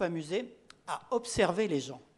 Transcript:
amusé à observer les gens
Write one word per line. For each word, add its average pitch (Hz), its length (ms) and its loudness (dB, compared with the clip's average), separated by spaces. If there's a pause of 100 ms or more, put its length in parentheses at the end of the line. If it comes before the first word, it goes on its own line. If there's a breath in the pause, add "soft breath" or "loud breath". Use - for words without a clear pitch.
amusé 170 520 -2 (340)
à 151 140 -4 (100)
observer 220 560 2
les 151 120 2
gens 131 220 -8 (160)